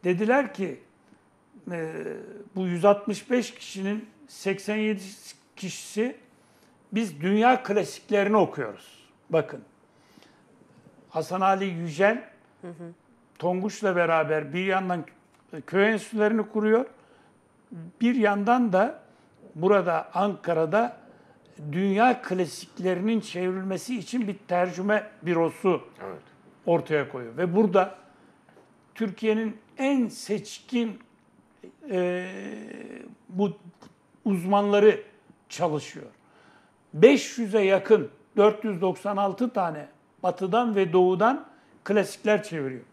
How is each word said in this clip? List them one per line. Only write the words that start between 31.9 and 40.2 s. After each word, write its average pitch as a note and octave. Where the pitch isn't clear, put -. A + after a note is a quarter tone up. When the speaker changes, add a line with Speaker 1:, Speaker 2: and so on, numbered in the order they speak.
Speaker 1:
e, F3+
bu F#3
uzmanları G3+
çalışıyor. D3+
Beş A#3
yüze A3
yakın, F#3+
dört G#3
yüz G3
doksan G3
altı G3+
tane D#3+